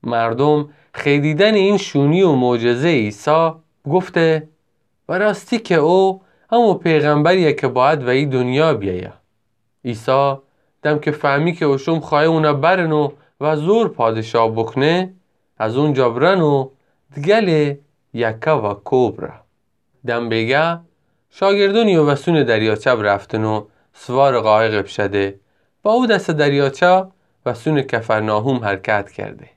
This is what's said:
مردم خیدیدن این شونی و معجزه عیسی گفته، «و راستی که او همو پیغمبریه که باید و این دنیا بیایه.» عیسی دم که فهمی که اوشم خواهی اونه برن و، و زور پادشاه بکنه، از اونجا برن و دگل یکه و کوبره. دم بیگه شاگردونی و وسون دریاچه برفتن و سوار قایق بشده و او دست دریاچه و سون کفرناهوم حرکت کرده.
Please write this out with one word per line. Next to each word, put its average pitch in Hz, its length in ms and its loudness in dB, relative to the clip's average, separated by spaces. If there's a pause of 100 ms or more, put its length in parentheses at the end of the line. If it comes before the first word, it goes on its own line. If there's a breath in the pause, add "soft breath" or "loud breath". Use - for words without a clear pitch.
مردم 120 640 0 (240 soft breath)
خیدیدن 151 600 0
این 202 240 2
شونی 151 440 0
و 180 100 4
معجزه 123 580 0
عیسی 151 640 0 (340)
گفته، 160 640 0 (640)
«و 175 80 -4
راستی 208 420 -2
که 180 160 -2
او 185 460 2 (300 soft breath)
همو 226 220 4
پیغمبریه 156 800 2
که 143 140 -4
باید 131 360 0
و 123 60 -2
این 135 200 0
دنیا 131 440 0
بیایه.» 98 400 -6 (720)
عیسی 135 500 0 (480)
دم 151 160 0
که 151 120 -4
فهمی 151 420 0
که 165 120 -4
اوشم 143 340 0
خواهی 151 260 0
اونه 156 280 2
برن 160 380 0
و، 147 200 0 (300 soft breath)
و 151 140 0
زور 208 320 0
پادشاه 113 640 0
بکنه، 147 600 -2 (440)
از 110 200 -4
اونجا 135 320 0
برن 165 320 0
و 139 280 0 (460)
دگل 156 600 0 (380)
یکه 113 380 -2
و 107 220 -2
کوبره. 120 600 -2 (760)
دم 120 220 -4
بیگه 135 500 -2 (500)
شاگردونی 202 680 0
و 156 100 4
وسون 147 380 0
دریاچه 110 520 0
برفتن 104 480 -2
و 107 220 -4 (280 soft breath)
سوار 131 460 0
قایق 107 420 2
بشده 98 580 -4 (440)
و 208 60 0
او 240 180 2
دست 202 240 0
دریاچه 147 760 2 (400)
و 123 80 -4
سون 151 280 -2
کفرناهوم 113 760 -2
حرکت 101 540 -4
کرده. - 460 -14